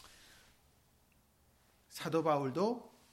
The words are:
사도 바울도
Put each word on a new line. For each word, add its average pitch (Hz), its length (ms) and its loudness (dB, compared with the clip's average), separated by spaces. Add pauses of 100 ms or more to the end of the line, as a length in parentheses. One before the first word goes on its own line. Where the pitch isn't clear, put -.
(1900)
사도 165 340 -2
바울도 156 680 0 (220)